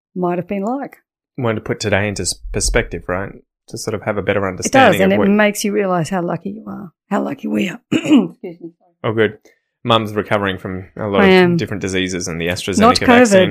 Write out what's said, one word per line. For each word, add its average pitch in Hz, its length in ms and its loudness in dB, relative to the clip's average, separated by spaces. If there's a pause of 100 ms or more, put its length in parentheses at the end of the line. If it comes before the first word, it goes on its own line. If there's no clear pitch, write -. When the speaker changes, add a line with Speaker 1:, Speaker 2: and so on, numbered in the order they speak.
(160)
Speaker 1:
might 175 240 -2
have 175 80 -6
been 202 160 -4
like. 254 340 -6 (400)
Speaker 2:
Wanted 117 180 -2
to 107 60 -6
put - 200 -6
today 101 260 0
into 98 160 -6
s-, - 120 -6 (180)
perspective, 104 560 -2
right? 98 220 -6 (360)
To 113 100 -14
sort 110 180 -8
of 92 80 -8
have 104 140 -4
a 101 40 -2
better 98 240 0
Speaker 1:
It 95 40 -2
Speaker 2:
understanding 190 500 2
Speaker 1:
does, 190 40 2
and 190 100 4
Speaker 2:
of 202 40 2
Speaker 1:
it - 20 2
Speaker 2:
what 202 100 4
Speaker 1:
makes 208 360 2
you 202 80 -2
realise 185 360 0
how 190 120 -4
lucky 170 300 -6
you 214 160 -14
are, 190 260 -14 (160)
how 202 120 -2
lucky 208 280 -8
we 208 200 -2
are. 170 160 -12
<clears throat> - 60 -20
Excuse 202 680 0
me. 170 100 -16 (320)
Speaker 2:
Oh, 120 100 -2
good. 107 260 0 (440)
Mum's 113 300 0
recovering 101 440 -2
from 92 380 -10
a 107 120 -6
lot 104 160 2
Speaker 1:
I - 40 6
Speaker 2:
of 190 60 6
Speaker 1:
am. 180 240 4
Speaker 2:
different 165 240 -4
diseases 92 480 -2
and 82 100 -6
the 85 80 -4
AstraZeneca 90 320 -2
Speaker 1:
Not 233 160 6
covid. 247 340 4 (220)